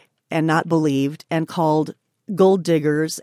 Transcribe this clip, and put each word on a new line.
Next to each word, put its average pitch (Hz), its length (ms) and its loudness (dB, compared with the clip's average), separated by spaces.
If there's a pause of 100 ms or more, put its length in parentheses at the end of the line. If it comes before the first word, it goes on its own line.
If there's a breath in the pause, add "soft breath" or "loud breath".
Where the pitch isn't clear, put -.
(320 soft breath)
and 160 160 0
not 160 220 0
believed 151 600 0
and 160 160 -2
called 156 480 -2 (420)
gold 190 280 4
diggers 156 600 0